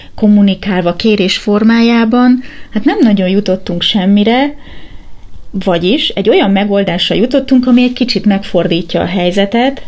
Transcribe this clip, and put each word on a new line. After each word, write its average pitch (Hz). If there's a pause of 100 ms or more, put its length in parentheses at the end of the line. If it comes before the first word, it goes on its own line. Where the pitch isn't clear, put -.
(140)
kommunikálva, 196
kérés 202
formájában, 233 (280)
hát -
nem 392
nagyon 196
jutottunk 185
semmire, 214 (960)
vagyis 190
egy 196
olyan 247
megoldásra 196
jutottunk, 254
ami 247
egy 247
kicsit 233
megfordítja 175
a 175
helyzetet, 196